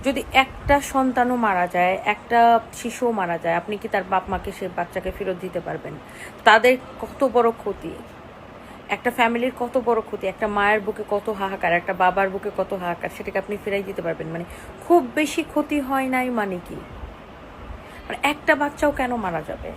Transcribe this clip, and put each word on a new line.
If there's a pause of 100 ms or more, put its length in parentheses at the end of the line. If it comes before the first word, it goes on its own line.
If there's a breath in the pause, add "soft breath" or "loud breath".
যদি (100)
একটা
সন্তানও
মারা
যায়,
একটা (140)
শিশুও
মারা
যায়,
আপনি
কি
তার
বাপ
মাকে
সে
বাচ্চাকে
ফেরত
দিতে
পারবেন? (520 loud breath)
তাদের (240)
কত
বড়
ক্ষতি, (960 loud breath)
একটা
ফ্যামিলির
কত
বড়
ক্ষতি,
একটা
মায়ের
বুকে
কত
হাহাকার,
একটা
বাবার
বুকে
কত
হাহাকার,
সেটাকে
আপনি
ফেরাই
দিতে
পারবেন?
মানে, (420 loud breath)
খুব
বেশি
ক্ষতি
হয়
নাই
মানে (100)
কি? (1300 loud breath)
মানে,
একটা
বাচ্চাও
কেন
মারা
যাবে?